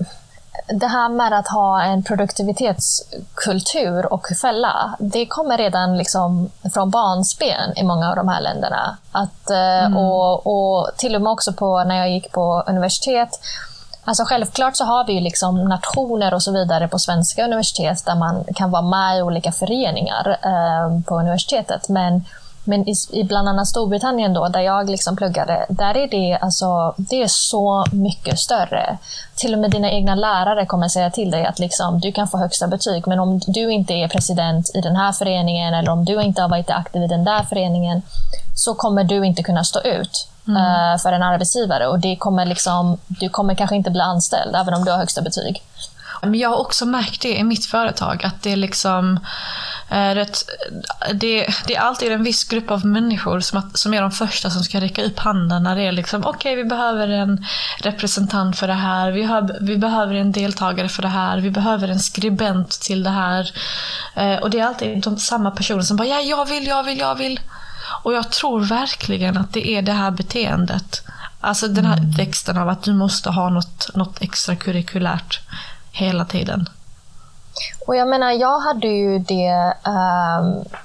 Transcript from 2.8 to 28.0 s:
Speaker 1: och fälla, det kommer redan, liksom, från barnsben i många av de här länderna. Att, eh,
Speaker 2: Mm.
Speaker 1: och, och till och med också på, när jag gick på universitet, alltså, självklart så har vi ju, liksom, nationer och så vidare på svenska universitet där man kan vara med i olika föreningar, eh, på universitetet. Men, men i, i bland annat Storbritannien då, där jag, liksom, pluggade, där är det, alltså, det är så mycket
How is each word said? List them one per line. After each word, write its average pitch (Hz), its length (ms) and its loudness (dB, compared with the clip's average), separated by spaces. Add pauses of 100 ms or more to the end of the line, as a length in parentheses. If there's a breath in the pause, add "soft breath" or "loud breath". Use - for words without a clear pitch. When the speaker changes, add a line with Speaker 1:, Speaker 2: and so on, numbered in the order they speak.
Speaker 1:
och 170 140 -4 (160)
fälla, 226 560 0
det 214 280 -2
kommer 269 320 0
redan, 185 400 2
liksom, 180 520 0 (240)
från 190 160 2
barnsben 190 880 0
i - 40 0
många 170 280 2
av - 60 -2
de 180 120 0
här 180 120 0
länderna. - 560 -2 (160)
Att, - 380 -4
eh, 185 340 4
Speaker 2:
Mm. 196 120 2
Speaker 1:
och, 185 500 2
och 196 500 2
till 233 180 -2
och 202 80 0
med 214 100 2
också 214 200 -2
på, 185 320 2
när 185 120 0
jag 185 140 2
gick 185 220 -4
på 175 340 0
universitet, 233 720 0 (640 loud breath)
alltså, 226 200 0
självklart 262 520 0
så 269 80 0
har 240 220 2
vi 214 60 0
ju, 185 80 2
liksom, 180 440 0
nationer 202 720 0
och 180 80 0
så 196 100 0
vidare 175 360 2
på 180 100 -2
svenska 175 460 0
universitet 190 640 0
där 175 80 2
man 170 300 0 (100)
kan 185 160 0
vara 170 120 2
med 185 360 2
i 180 40 2
olika 170 300 0
föreningar, 196 920 0
eh, 170 640 2
på 170 140 0
universitetet. 185 680 0
Men, 180 360 2 (400 loud breath)
men 202 240 2
i, 208 60 0 (180)
i 214 120 0
bland 202 240 2
annat 196 200 2
Storbritannien 220 680 2
då, 170 140 2
där 180 120 2
jag, 196 300 2
liksom, 190 260 -2
pluggade, 175 520 0
där 202 280 2
är 277 120 2
det, 185 340 2
alltså, 180 540 0
det 254 260 0
är 214 60 2
så 202 640 2
mycket 190 460 0